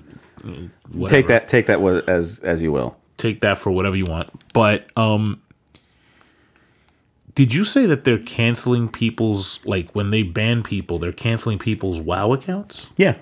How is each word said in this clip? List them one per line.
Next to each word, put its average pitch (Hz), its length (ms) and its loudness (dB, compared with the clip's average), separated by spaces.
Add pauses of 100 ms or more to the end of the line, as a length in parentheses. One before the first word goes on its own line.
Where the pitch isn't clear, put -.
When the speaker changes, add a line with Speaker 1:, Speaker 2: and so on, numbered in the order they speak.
(920)
Speaker 1:
whatever. 87 180 -6
Speaker 2:
Take 135 180 6
that, 117 200 4
take 117 200 2
that 92 140 4
wa-, 90 260 2
as, 87 320 0
as 82 240 -2
you 78 80 0
will. 64 260 -4 (200)
Speaker 1:
Take 110 240 -4
that 101 160 2
for - 140 -4
whatever 92 240 0
you 95 100 -2
want. 82 240 -6 (240)
But, 107 440 2
um, 107 440 0 (1900)
did 123 180 4
you 170 100 0
say 262 220 2
that 151 180 2
they're 120 140 4
canceling 120 720 0
people's, 110 760 -2
like, 95 280 -4
when 101 160 -2
they 107 140 0
ban 107 400 -2
people, 90 360 -6
they're 85 140 -4
canceling 113 460 -4
people's 95 420 -4
WoW 92 320 0
accounts? 185 540 -8 (100)
Speaker 2:
Yeah. 185 240 2